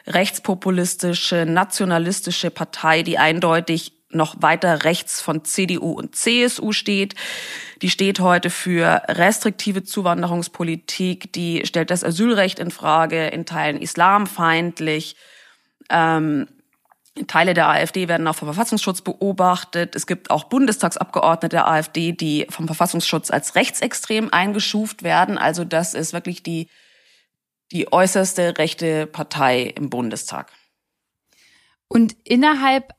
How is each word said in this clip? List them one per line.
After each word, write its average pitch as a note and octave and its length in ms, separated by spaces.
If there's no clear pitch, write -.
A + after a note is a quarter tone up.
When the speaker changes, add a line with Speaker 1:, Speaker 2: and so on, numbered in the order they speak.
Speaker 1:
rechtspopulistische, F3+ 1400
nationalistische F3 1040
Partei, D#3+ 540
die E3+ 160
eindeutig E3 720
noch D#3+ 300
weiter E3 440
rechts - 360
von D#3 240
C F#3+ 220
D F3 100
U F3 140
und - 240
C A#3+ 280
S B3 160
U G#3+ 120
steht. G3 420
Die F3+ 80
steht G3 280
heute F3+ 300
für E3+ 580
restriktive F#3+ 760
Zuwanderungspolitik, F3 1500
die E3+ 360
stellt E3 240
das F3 120
Asylrecht G3 540
in F3 140
Frage, D#3+ 560
in E3 180
Teilen D3+ 340
islamfeindlich. E3 1400
Ähm, D#3+ 560
Teile F3 260
der E3 140
A D3+ 100
F D#3 140
D F#3 160
werden E3 200
auch D#3 80
vom D3+ 120
Verfassungsschutz F#3+ 540
beobachtet. F3+ 920
Es - 120
gibt - 240
auch D3+ 140
Bundestagsabgeordnete E3+ 1120
der - 100
A D#3+ 100
F D#3 120
D, E3 240
die D3+ 360
vom - 160
Verfassungsschutz E3+ 640
als - 240
rechtsextrem - 800
eingestuft G#3 720
werden. F3 340
Also E3+ 280
das E3+ 280
ist D#3+ 200
wirklich F3 280
die, E3 260
die - 220
äußerste F#3 640
rechte D#3 480
Partei C#3 560
im - 300
Bundestag. A2+ 600
Speaker 2:
Und A3+ 320
innerhalb C4+ 760